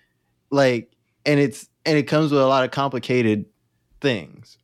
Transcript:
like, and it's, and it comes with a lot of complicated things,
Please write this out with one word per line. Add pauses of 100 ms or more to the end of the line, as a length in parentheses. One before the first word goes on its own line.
(520)
like, (340)
and
it's, (160)
and
it
comes
with
a
lot
of
complicated (560)
things,